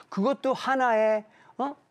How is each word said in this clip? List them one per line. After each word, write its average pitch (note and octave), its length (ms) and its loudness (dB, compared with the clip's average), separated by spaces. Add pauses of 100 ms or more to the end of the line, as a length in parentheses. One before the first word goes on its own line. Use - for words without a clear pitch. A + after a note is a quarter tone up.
그것도 C4 440 -2
하나의, A3 720 0 (340)
어? C#4 180 -6 (140)